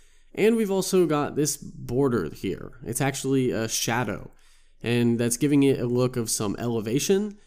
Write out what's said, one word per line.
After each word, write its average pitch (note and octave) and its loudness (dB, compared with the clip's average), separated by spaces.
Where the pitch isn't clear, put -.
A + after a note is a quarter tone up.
and A3 4
we've A3 0
also F#3 2
got D3 0
this D3 0
border B2 -2
here. - -6
It's - -4
actually C3+ 0
a A2 -2
shadow, A2+ -4
and A#2+ 2
that's A#2+ 0
giving C#3+ 4
it C#3 4
a A#2+ -2
look B2 0
of A#2 -2
some G2+ -2
elevation. B2+ 0